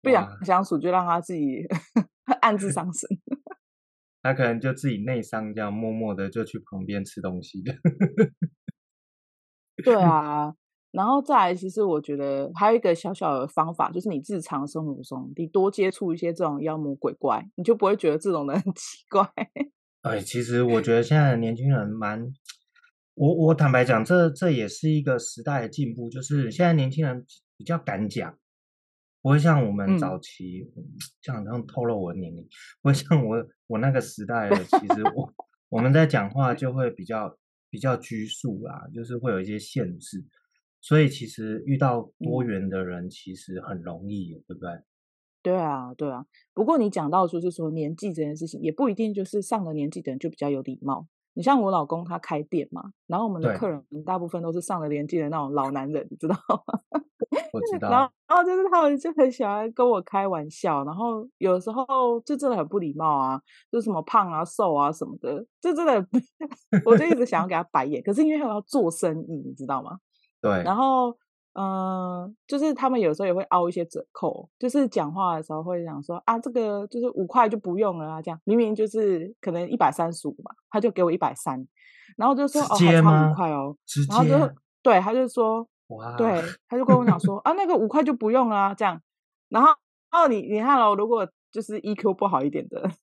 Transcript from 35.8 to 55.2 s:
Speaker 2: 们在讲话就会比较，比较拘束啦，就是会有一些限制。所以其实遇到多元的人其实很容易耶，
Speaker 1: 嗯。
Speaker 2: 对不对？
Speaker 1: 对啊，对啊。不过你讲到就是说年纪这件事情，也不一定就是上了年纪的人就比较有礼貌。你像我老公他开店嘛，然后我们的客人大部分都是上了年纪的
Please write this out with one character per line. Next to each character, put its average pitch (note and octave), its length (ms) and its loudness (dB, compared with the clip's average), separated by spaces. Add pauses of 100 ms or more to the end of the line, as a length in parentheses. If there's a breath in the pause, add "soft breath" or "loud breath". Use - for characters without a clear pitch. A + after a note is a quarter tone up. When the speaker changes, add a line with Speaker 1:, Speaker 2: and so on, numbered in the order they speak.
Speaker 2:
们 B2+ 100 4
在 D#3 160 6
讲 G#2+ 220 0
话 B2+ 260 0
就 C3 160 -4
会 B2+ 180 -2
比 F#2+ 140 -12
较， G#2+ 340 -8 (320)
比 A2+ 80 -12
较 B2 200 0
拘 A2 280 -8
束 A2 380 -8
啦， - 300 -14
就 A#2 100 -10
是 A#2+ 140 -10
会 A#2+ 140 -2
有 F#2 100 -2
一 - 20 -6
些 G#2 160 -6
限 F2+ 400 -6
制。 - 260 -14 (560)
所 D3+ 160 4
以 D3+ 120 6
其 A#2+ 180 -8
实 A2 380 -8
遇 C#3 120 0
到 B2 320 0 (100)
多 B2+ 220 -2
元 G2 280 -4
的 F#2+ 160 -4
人 F2+ 240 -8
其 F#2 260 -16
实 F#2 240 -12
很 F2 220 -12
容 E2+ 280 -12
易 G2 200 -8
耶， D#2 80 -16
Speaker 1:
嗯。 - 100 -20
Speaker 2:
对 F2+ 80 -14
不 F2 60 -18
对？ F2+ 100 -10 (720)
Speaker 1:
对 F#3 140 0
啊， C3+ 380 -4
对 D3 140 -6
啊。 B2+ 160 -10 (280 soft breath)
不 G3+ 100 0
过 D4+ 140 6
你 G#3+ 120 4
讲 D#3 220 -2
到 F3+ 160 4
就 E3+ 140 -4
是 F3 100 -2
说 D#3+ 200 -4
年 D#3 220 -4
纪 F#3+ 200 -6
这 D#3+ 100 -4
件 D3 120 -4
事 D#3+ 120 -8
情， - 140 -12
也 D#3 100 0
不 A3+ 180 0
一 G3+ 40 -2
定 G#3+ 200 -2
就 G3 120 -4
是 G#3 160 -4
上 G#3+ 240 -2
了 D#3+ 80 -6
年 D3+ 180 -4
纪 F3 100 -10
的 C#3 120 -8
人 C3 40 -8
就 E3 120 -6
比 D#3 80 -12
较 C#3+ 120 -4
有 C3+ 120 -4
礼 C3+ 200 -12
貌。 C3+ 240 -6 (280)
你 E3+ 100 -8
像 C4+ 180 4
我 G3 80 0
老 E3+ 160 0
公 E3+ 180 -6
他 E3+ 140 -8
开 D#3 260 -6
店 D3+ 280 -4
嘛， - 100 -12 (260)
然 F3 120 -2
后 A3+ 80 -2
我 G#3 40 -2
们 E3+ 100 -6
的 A2+ 160 0
客 G3+ 120 -2
人 D3 140 -6 (220)
大 F#3 120 -2
部 F3 100 -6
分 E3+ 140 -8
都 E3 100 -4
是 F3 100 -4
上 F3 200 -6
了 D3+ 60 -4
年 D3 180 -4
纪 E3 140 -2
的 D3 100 -2